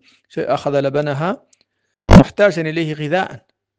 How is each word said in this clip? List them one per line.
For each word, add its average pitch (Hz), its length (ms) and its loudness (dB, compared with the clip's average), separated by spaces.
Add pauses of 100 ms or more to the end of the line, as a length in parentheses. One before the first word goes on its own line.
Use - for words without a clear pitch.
(300)
ش-، - 100 -12
أخذ 143 400 -4
لبنها 147 640 -4 (680)
محتاجاً 175 500 4
إليه 156 320 -4
غذاءً، 151 520 -6 (340)